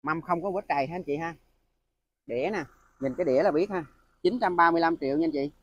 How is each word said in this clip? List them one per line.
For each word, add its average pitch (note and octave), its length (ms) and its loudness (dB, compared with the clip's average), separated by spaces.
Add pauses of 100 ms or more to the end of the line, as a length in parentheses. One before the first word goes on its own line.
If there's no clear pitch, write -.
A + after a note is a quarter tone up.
Mâm D#3 180 -2
không F3 220 -2
có G3 80 -4
vết G3 180 -6
trầy C#3+ 180 0
ha E3 80 -8
anh F3+ 80 -8
chị D3 140 -4
ha. E3 180 -6 (880)
Đĩa B2+ 280 -2
nè, F3+ 100 -4 (360)
nhìn C3 180 -4
cái F3+ 80 0
đĩa C3+ 180 4
là G3 80 4
biết E3+ 180 2
ha. F3 160 -6 (380)
Chín A3+ 180 2
trăm F#3 140 0
ba E3+ 160 6
mươi E3 100 2
lăm E3 160 2
triệu C#3 200 -2
nha E3 80 2
anh D#3+ 60 0
chị. C#3+ 200 -4 (120)